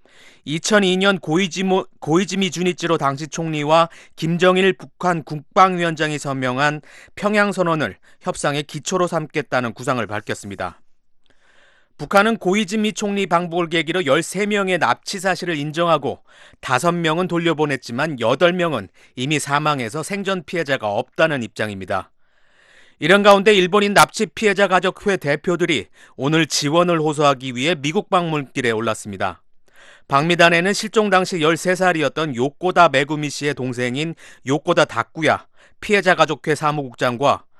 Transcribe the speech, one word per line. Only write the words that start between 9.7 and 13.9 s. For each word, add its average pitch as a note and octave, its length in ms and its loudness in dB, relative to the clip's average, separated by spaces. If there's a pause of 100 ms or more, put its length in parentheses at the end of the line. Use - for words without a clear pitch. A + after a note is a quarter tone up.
구상을 B2 320 -4
밝혔습니다. G2 760 -8 (1160)
북한은 G3+ 400 0
고이즈미 G#3 540 -2
총리 G3+ 340 -4
방북을 E3+ 440 -2
계기로 E3 360 -2